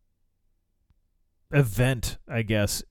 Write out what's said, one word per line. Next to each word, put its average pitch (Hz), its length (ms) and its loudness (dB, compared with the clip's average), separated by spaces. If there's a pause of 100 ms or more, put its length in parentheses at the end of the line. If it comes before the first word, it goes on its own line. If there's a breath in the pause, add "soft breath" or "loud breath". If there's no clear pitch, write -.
(1500)
event, 127 640 2 (100)
I 117 140 -4
guess, 104 500 0